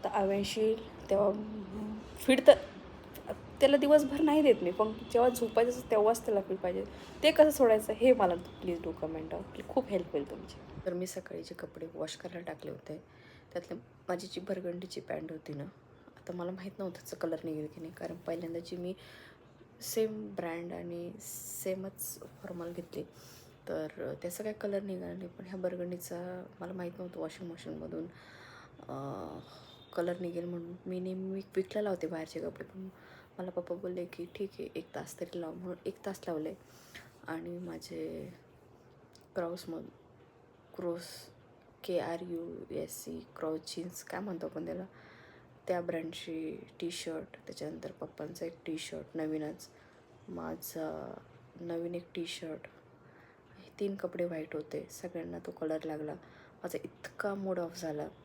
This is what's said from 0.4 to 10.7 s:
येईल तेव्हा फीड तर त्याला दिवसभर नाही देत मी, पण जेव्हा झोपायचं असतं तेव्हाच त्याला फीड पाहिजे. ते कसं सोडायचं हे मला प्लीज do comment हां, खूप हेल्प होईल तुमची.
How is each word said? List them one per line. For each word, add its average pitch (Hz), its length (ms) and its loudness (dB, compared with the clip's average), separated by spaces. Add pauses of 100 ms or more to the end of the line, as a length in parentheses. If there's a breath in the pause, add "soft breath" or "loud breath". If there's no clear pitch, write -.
येईल 220 520 2
तेव्हा 202 200 8 (840)
फीड 262 300 6
तर 180 80 12 (1040)
त्याला 277 160 12
दिवसभर 285 440 8
नाही 311 220 8
देत 269 200 12
मी, 180 80 4
पण 214 220 4
जेव्हा 240 360 6
झोपायचं 233 420 4
असतं 247 200 -6
तेव्हाच 220 340 6
त्याला 208 160 4
फीड 190 160 -2
पाहिजे. 185 280 -2 (380 loud breath)
ते 302 80 10
कसं 311 200 12
सोडायचं 220 420 8
हे 240 200 8
मला 196 220 8
प्लीज 175 460 -4
do 165 80 -4
comment 160 460 -4
हां, - 340 -8
खूप 269 200 2
हेल्प 175 240 0
होईल 143 180 0
तुमची. - 560 -10